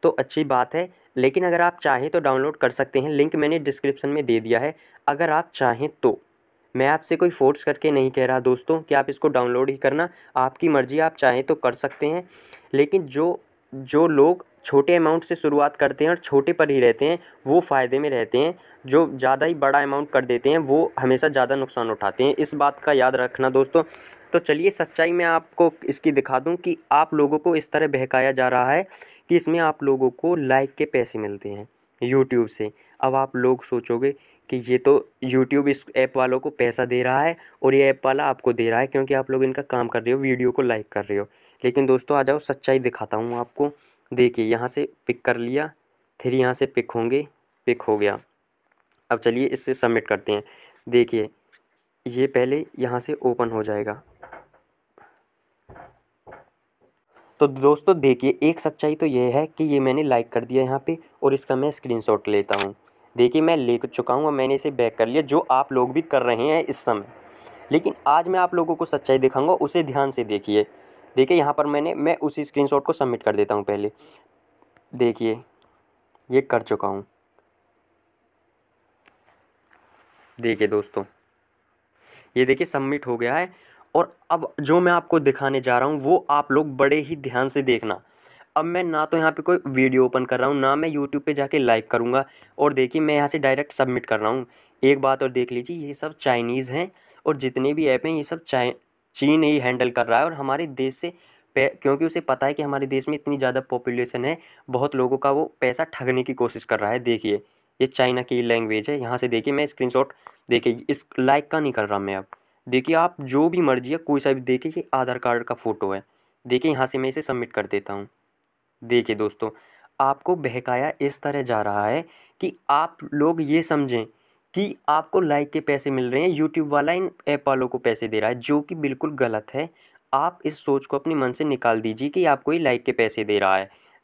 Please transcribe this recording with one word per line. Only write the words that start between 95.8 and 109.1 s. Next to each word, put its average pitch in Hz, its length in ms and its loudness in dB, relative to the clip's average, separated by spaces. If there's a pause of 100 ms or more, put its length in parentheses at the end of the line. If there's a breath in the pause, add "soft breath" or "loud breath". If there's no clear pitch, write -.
सब 156 220 -10
चाइनीज़ 123 560 -2
हैं 175 180 -4 (360 soft breath)
और 151 100 0
जितने 131 380 -2
भी 156 120 0
ऐप 131 200 2
हैं, 160 60 -2
ये 156 120 -4
सब - 200 -10
चाइ-, 123 300 -2 (420)
चीन 151 260 4
ही 151 160 2
हैंडल 123 320 0
कर 120 160 -2
रहा 113 120 2
है। 139 60 2
और 165 100 -4
हमारे 139 340 -4
देश 135 280 -4
से 175 160 -8 (440 soft breath)
पै-, 135 160 2
क्योंकि 139 320 -2
उसे 165 180 -2
पता 135 240 -2
है 143 80 -2
कि 151 80 -6
हमारे 143 260 -4
देश 135 200 -4
में 151 60 -2
इतनी 147 240 -4
ज़्यादा 131 240 0
पॉपुलेशन 123 600 -4
है, 160 140 -4 (300 soft breath)
बहुत 131 260 -2
लोगों 127 240 0
का 139 140 0
वो 151 280 -2
पैसा 127 320 -2
ठगने 127 300 -2
की 127 120 -6
कोशिश 117 300 -4
कर 110 160 -2
रहा 104 100 -2
है। 120 100 -2
देखिए, 110 420 -2 (380 soft breath)
ये 127 60 0
चाइना 127 360 0
की 123 200 -4
लैंग्वेज 113 480 -2
है। 147 100 -4
यहाँ 123 180 -6